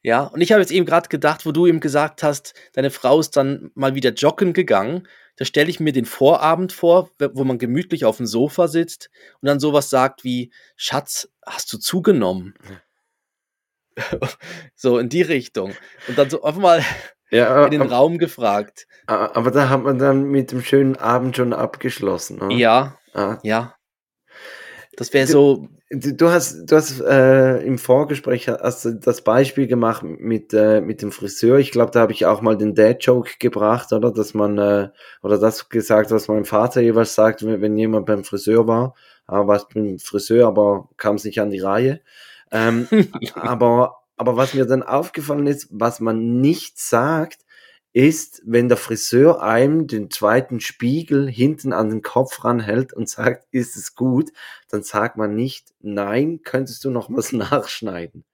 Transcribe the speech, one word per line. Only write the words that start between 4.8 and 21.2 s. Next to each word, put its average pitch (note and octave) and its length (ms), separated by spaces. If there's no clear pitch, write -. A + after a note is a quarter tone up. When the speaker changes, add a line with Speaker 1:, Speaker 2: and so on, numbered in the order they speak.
Speaker 1:
Da C3 100
stelle D3+ 240
ich E3+ 100
mir D#3 140
den B2 120
Vorabend E3 680
vor, F3 460
w-, C#3+ 140
wo C3+ 100
man B2+ 160
gemütlich C#3 440
auf - 140
dem B2 80
Sofa C3+ 420
sitzt E3 420
und C#3 60
dann C#3+ 120
sowas C#3+ 320
sagt C3+ 320
wie: B2 280
„Schatz, - 540
hast - 260
du A2 60
zugenommen?“ G2+ 760
Speaker 2:
Ja. - 220
Speaker 1:
<laughs> C3 100
So B2 220
in A#2 120
die E3 120
Richtung. A#2+ 540
Und B2 100
dann C#3 120
so D#3+ 140
einfach D#3+ 180
mal E3+ 220
Speaker 2:
Ja, B2 360
Speaker 1:
in C#3 60
den D3 100
Speaker 2:
aber B2 100
Speaker 1:
Raum D#3 260
gefragt. A2 680
Speaker 2:
a-, G#2+ 280
aber A#2+ 160
da C3+ 180
hat C3+ 140
man C3 160
dann C#3 240
mit C#3 280
dem B2+ 100
schönen C3+ 340
Abend B2 400